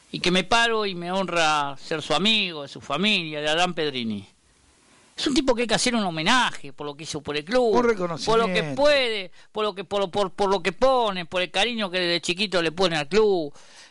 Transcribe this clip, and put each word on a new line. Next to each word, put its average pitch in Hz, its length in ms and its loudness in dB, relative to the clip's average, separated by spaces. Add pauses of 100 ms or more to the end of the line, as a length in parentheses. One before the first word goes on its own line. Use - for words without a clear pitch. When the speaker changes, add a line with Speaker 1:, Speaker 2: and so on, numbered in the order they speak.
(120)
Speaker 1:
y 156 80 -8
que 175 100 0
me 185 140 4
paro 233 400 2
y 196 100 -4
me 175 160 -6
honra 160 720 0
ser 156 200 -4
su - 100 -4
amigo, 185 480 0
de 139 80 -10
su 131 140 -16
familia, 160 580 -2
de 151 80 -2
Adán 175 240 2
Pedrini. 123 540 -4 (920)
Es - 100 -6
un 302 60 0
tipo 262 220 2
que 226 80 0
hay 240 60 -2
que 226 60 2
hacer 240 200 0
un 220 100 0
homenaje 175 680 0
por 147 120 -10
lo 143 80 -8
que 151 100 -16
hizo 143 180 -8
por 147 160 -4
el 147 60 -4
club, 208 300 2
Speaker 2:
Un 240 100 4
reconocimiento. 185 460 -2
Speaker 1:
por 226 80 4
lo 226 160 0
que 214 80 0 (120)
puede, 254 560 2 (200)
por 214 140 -4
lo 208 100 -2
que, 190 100 -10
por, 196 260 -2
por, 196 220 0
por 202 180 0
lo 190 120 2
que 190 100 -2
pone, 226 520 2
por 185 160 -4
el 180 100 -2
cariño 214 400 -2
que 180 100 -2
desde 170 200 0
chiquito 180 400 -2
le 165 100 0
pone 165 280 0
al 143 100 -4
club. 190 420 2 (400)